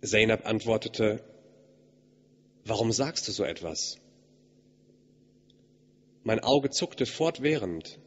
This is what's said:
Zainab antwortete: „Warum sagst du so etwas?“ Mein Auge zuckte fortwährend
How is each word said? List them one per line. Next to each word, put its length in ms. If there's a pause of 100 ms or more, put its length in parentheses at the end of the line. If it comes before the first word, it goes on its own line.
Zainab 400
antwortete: 760 (1400)
„Warum 260
sagst 380
du 20
so 140
etwas?“ 500 (2250)
Mein 180
Auge 300
zuckte 340
fortwährend 1000